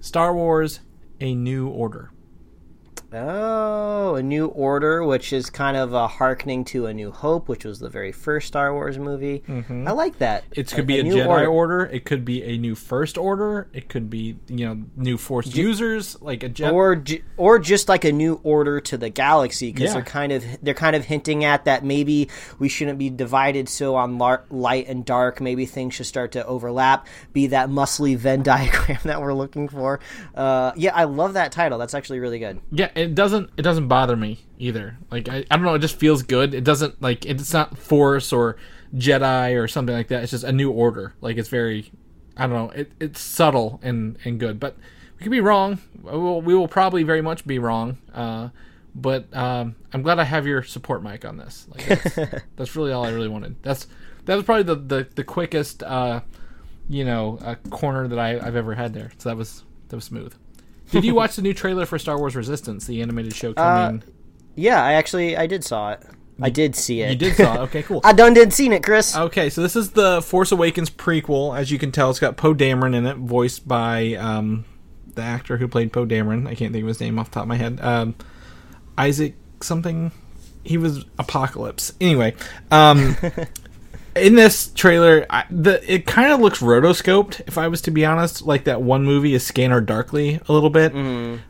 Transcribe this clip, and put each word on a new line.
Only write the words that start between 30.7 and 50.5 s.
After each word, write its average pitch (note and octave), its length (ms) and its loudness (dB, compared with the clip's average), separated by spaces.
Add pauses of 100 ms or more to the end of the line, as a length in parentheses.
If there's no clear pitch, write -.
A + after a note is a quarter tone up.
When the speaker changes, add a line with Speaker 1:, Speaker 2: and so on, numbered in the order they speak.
Speaker 2:
yeah, E3+ 180 0
I E3+ 120 4
love D#3 280 -2
that E3+ 200 -2
title. D#3+ 240 0
That's A#2 160 -6
actually C3+ 260 -8
really A#2+ 200 -6
good. G#2 200 -10 (120)
Speaker 1:
Yeah, E3+ 240 0
it E3 180 -2
doesn't, G3 440 2
it - 40 -6
doesn't D#3+ 260 0
bother B2 280 2
me A2 240 -6 (180)
either. A#2 400 -8 (140)
Like, A#2+ 180 -8
I, C3+ 220 -8
I D3+ 60 4
don't F3 60 2
know, E3+ 120 2
it D3+ 40 2
just D3+ 200 -2
feels D3+ 240 4
good. C3 320 0
It B2+ 80 -4
doesn't, D3 380 0
like, B2 240 -4
it's C#3+ 280 -6
not D#3 240 0
Force C#3 560 2
or A#2 220 2 (400)
Jedi B2+ 640 2
or A2 60 -2
something B2 280 -4
like A#2 120 -4
that. B2 160 -4
It's A#2+ 80 -8
just A#2+ 120 -6
A B2+ 80 -4
New C3+ 200 0
Order. A2+ 500 0
Like, A2+ 160 -6
it's A2+ 120 -6
very, A2+ 420 -4 (460)
I C3 100 -2
don't A#2+ 80 -2
know, A2+ 160 -4
it, D3 280 -10
it's D3+ 200 -10
subtle F3 640 0
and, A#2 420 -4
and A#2+ 140 -6
good. A2 200 -6
But C#3 160 -8 (440)
we - 40 -16
could A3 80 -4
be B3+ 100 2
wrong. G3 380 2 (220)
We - 100 -14
will, E3+ 300 -2
we F3 140 4
will F3+ 120 4
probably F#3 360 2
very D#3+ 180 0
much D#3+ 240 -6
be C3+ 140 -4
wrong. A#2 400 -4 (140)
Uh, A#2 360 -8 (460)
but, C3 400 -4
um, B2 400 -4 (180)
I'm C3+ 80 -4
glad E3 180 0
I E3 40 2
have C#3+ 240 -2
your C#3 160 -2